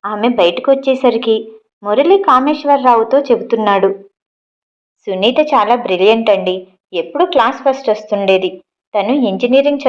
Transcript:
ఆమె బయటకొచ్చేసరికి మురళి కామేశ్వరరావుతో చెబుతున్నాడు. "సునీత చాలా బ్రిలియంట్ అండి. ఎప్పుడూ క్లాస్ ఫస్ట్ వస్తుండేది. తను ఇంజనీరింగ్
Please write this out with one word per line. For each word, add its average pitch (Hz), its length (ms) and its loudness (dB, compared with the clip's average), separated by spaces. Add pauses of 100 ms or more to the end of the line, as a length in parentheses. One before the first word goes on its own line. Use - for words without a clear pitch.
ఆమె 208 220 -2
బయటకొచ్చేసరికి 240 1200 0 (320)
మురళి 269 340 2
కామేశ్వరరావుతో 262 1000 2
చెబుతున్నాడు. 208 760 0 (1080)
"సునీత 208 340 0
చాలా 247 360 2
బ్రిలియంట్ 226 540 0
అండి. 185 380 -2 (260)
ఎప్పుడూ 269 320 -2
క్లాస్ 240 300 0
ఫస్ట్ 262 340 -2
వస్తుండేది. 196 720 -2 (340)
తను 208 160 -2
ఇంజనీరింగ్ 269 760 0